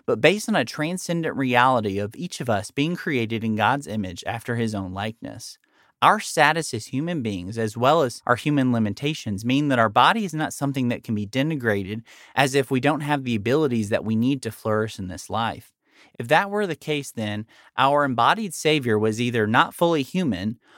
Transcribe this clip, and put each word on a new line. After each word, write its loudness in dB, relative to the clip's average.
but 0
based 4
on 0
a 2
transcendent -4
reality 2
of -4
each -10
of -6
us -2
being -2
created -2
in 0
God's 0
image -6
after -6
his -2
own -6
likeness. -10
Our 6
status 2
as -6
human -4
beings, -4
as -2
well 4
as -4
our 4
human 2
limitations, -2
mean 0
that 2
our 4
body 4
is -6
not -4
something -2
that -2
can -4
be -2
denigrated -2
as 2
if 2
we 2
don't 0
have -2
the 0
abilities 0
that 0
we 0
need 2
to -6
flourish -2
in -8
this -14
life. -6
If -8
that 4
were -2
the -4
case, -6
then -4
our 4
embodied 2
Savior 2
was 0
either 0
not 4
fully 2
human -4